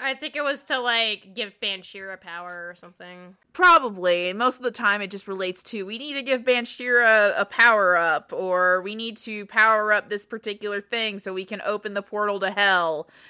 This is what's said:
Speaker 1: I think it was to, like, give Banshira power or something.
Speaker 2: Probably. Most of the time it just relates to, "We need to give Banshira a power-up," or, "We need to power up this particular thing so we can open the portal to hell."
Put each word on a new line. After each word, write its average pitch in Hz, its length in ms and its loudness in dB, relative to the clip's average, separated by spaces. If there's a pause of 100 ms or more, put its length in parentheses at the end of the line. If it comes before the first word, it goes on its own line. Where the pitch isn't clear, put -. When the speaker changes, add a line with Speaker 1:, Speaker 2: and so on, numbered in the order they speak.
Speaker 1:
I 269 120 -2
think 277 200 -10
it 294 80 -4
was 285 220 -4
to, 269 160 -2
like, 226 520 -2
give 208 280 -10
Banshira 190 600 -10
power 175 480 -12
or 175 60 -14
something. 180 640 -20 (160)
Speaker 2:
Probably. 190 800 4
Most 247 240 0
of 247 80 -10
the 240 80 -2
time 208 280 0
it 196 120 -8
just 202 160 -12
relates 190 360 -6
to, 202 220 -8
"We 214 100 -10
need 285 180 -10
to 277 80 -4
give 254 200 -2
Banshira 240 920 4
a 202 80 0
power-up," 180 880 4
or, 180 500 2
"We 208 140 -10
need 226 220 -8
to 208 280 -10
power 214 460 4
up 208 160 2
this 208 180 -6
particular 208 540 -8
thing 214 400 -6
so 190 120 -8
we 190 120 -6
can 202 200 -10
open 208 300 -4
the 202 80 -4
portal 208 380 -4
to 190 100 0
hell." 175 580 2 (220)